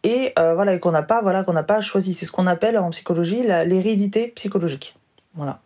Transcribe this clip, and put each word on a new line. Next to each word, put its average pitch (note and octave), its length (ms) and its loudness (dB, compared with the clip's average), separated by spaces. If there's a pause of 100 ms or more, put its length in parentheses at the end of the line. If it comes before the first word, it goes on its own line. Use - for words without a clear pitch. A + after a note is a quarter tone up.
et, B3 360 0
euh, E3 160 4
voilà, G3 180 2
et F3+ 60 0
qu'on F3 120 0
n'a D#3 120 2
pas, A3+ 180 2
voilà, F#3+ 220 0
qu'on F#3+ 80 -2
n'a D#3+ 120 0
pas G#3 180 2
choisi. F#3+ 320 -2
C'est E3+ 120 -8
ce D#3 60 -10
qu'on F#3 160 0
appelle A3+ 300 2
en F3+ 140 0
psychologie F3 540 -2
la, F3 200 2
l'hérédité G3+ 640 2
psychologique. E3+ 680 -6 (380)
Voilà. C#3+ 300 -8